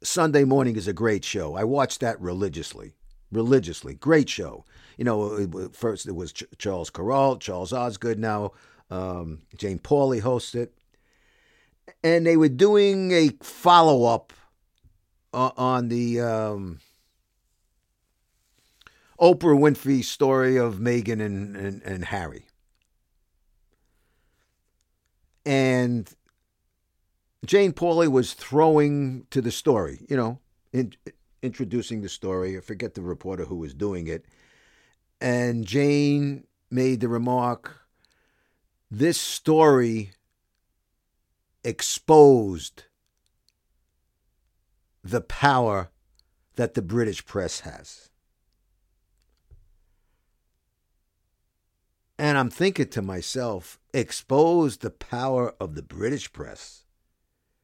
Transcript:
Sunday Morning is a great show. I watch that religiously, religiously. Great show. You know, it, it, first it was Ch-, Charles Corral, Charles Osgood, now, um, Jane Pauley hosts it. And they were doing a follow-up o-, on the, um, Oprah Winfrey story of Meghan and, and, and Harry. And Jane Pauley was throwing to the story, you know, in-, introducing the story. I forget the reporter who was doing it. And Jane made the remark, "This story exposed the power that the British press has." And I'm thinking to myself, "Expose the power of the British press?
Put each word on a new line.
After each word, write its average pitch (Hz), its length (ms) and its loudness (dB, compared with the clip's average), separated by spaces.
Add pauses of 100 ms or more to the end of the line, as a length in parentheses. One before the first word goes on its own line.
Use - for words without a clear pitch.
Sunday 151 420 2
Morning 131 320 2
is 98 120 -6
a 101 60 -2
great 104 300 0
show. 82 320 -6
I 101 100 -2
watch 131 340 -2
that 117 200 -4
religiously, 90 760 -8 (360)
religiously. 110 600 0
Great 151 340 2
show. 71 380 -10 (320)
You - 80 -4
know, 107 300 -2
it, 101 200 -4
it, 92 200 -12
first 113 320 -6
it 95 80 -8
was 85 180 -12
Ch-, - 100 -14 (140)
Charles 92 320 -8
Corral, 131 480 0
Charles 92 360 -8
Osgood, 117 460 -4
now, 104 320 -4 (380)
um, 90 540 -10 (120)
Jane 95 240 -6
Pauley 135 400 0
hosts 120 360 -4
it. 120 180 -6 (1300)
And 165 220 4
they 165 120 6
were 156 120 6
doing 196 600 4
a 160 180 4 (120)
follow-up 147 920 4 (1000)
o-, 127 240 -2
on 127 320 0
the, 120 320 -2
um, 107 580 -4 (2500)
Oprah 175 380 6
Winfrey 139 460 2
story 131 540 2
of 117 180 0
Meghan 113 460 -2
and, 101 340 -6
and, 98 280 -10
and 92 220 -8
Harry. 87 400 -10 (3000)
And 127 600 0 (1400)
Jane 196 280 4
Pauley 170 340 2
was 131 260 2
throwing 147 1000 2
to 135 100 0
the 117 100 -2
story, 85 560 0
you 143 80 -4
know, 123 240 -4 (320)
in-, 127 220 -4 (480)
introducing 117 600 -8
the 98 80 -10
story. 95 480 -6
I 90 40 -16
forget 104 320 -10
the 98 80 -14
reporter 87 440 -8
who 92 100 -10
was 80 180 -10
doing 87 340 -6
it. 80 180 -10 (920)
And 123 460 -2
Jane 143 800 0 (240)
made 127 300 0
the 120 80 -2
remark, 120 800 -4 (1080)
"This 139 280 0
story 123 920 2 (1500)
exposed 120 1200 4 (2250)
the 110 200 -4
power 117 720 0 (640)
that 120 180 -4
the 120 80 -4
British 104 440 -4
press - 360 -8
has." - 480 -20 (4000)
And 147 180 2
I'm 131 120 0
thinking 175 400 -2
to 117 120 -8
myself, 95 800 -8 (140)
"Expose 147 840 0
the 107 140 -10
power 123 720 -4
of 82 140 -10
the 73 80 -12
British 120 500 -8
press? - 500 -18 (800)